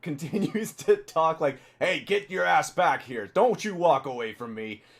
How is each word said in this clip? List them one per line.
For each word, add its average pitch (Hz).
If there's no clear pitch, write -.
continues 185
to -
talk 160
like, 143
Hey, 170
get 196
your 185
ass 170
back 156
here. 117
Don't 202
you 214
walk 165
away 120
from 117
me. 110